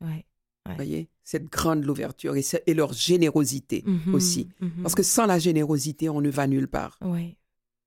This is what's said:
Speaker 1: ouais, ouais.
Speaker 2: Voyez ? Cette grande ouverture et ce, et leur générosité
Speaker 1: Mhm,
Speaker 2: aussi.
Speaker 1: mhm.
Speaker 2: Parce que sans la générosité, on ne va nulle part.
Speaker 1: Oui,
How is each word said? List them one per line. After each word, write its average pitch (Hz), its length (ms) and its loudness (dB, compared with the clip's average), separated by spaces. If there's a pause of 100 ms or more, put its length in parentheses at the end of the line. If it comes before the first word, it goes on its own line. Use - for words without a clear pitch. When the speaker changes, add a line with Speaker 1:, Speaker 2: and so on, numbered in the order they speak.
Speaker 1:
ouais, 160 240 -8 (440)
ouais. 180 80 -8
Speaker 2:
Voyez ? 156 340 -6 (140)
Cette 160 260 -6
grande 156 340 0
ouverture 139 520 -4
et 139 60 0
ce, - 140 -2 (100)
et 170 80 6
leur 151 200 2
générosité 151 920 2
Speaker 1:
Mhm, 185 300 0
Speaker 2:
aussi. 180 340 0 (120)
Speaker 1:
mhm. 175 220 -6
Speaker 2:
Parce 170 120 -2
que 202 80 2
sans 226 240 4
la 185 140 4
générosité, 151 680 0
on 147 140 0
ne 143 80 2
va 139 160 0
nulle 135 220 2
part. - 340 -6
Speaker 1:
Oui, 170 340 -4 (500)